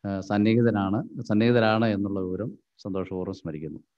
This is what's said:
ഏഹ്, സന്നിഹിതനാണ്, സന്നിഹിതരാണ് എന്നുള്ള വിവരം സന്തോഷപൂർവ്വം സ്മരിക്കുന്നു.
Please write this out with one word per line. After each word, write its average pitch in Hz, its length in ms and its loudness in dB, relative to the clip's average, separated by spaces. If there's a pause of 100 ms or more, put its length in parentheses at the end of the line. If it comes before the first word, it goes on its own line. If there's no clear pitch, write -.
ഏഹ്, 98 140 -4
സന്നിഹിതനാണ്, 107 1000 0
സന്നിഹിതരാണ് 110 640 4
എന്നുള്ള 98 340 0
വിവരം 92 380 -6 (200)
സന്തോഷപൂർവ്വം 95 560 -6
സ്മരിക്കുന്നു. 78 460 -10 (180)